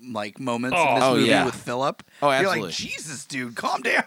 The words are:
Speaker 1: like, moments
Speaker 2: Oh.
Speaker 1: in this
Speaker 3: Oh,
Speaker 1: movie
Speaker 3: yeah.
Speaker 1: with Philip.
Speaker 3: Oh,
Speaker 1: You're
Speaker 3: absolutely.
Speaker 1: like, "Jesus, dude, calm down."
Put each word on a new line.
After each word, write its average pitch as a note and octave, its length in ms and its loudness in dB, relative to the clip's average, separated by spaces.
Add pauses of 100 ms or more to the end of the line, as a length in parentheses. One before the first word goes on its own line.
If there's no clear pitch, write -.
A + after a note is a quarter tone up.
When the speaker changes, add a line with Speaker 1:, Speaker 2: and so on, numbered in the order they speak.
(120)
Speaker 1:
like, G#2+ 300 -8
moments B2 360 -2
Speaker 2:
Oh. D3+ 120 4
Speaker 1:
in B2 60 4
this A2+ 100 4
Speaker 3:
Oh, C3 100 4
Speaker 1:
movie A2+ 140 4
Speaker 3:
yeah. G#2 160 4
Speaker 1:
with - 100 -4
Philip. C3 480 -4 (180)
Speaker 3:
Oh, C#3+ 60 4
Speaker 1:
You're C3+ 120 4
Speaker 3:
absolutely. F3+ 240 2
Speaker 1:
like, E2+ 100 -6
"Jesus, - 520 -8
dude, B2 300 -8
calm D#4+ 260 -4
down." - 240 0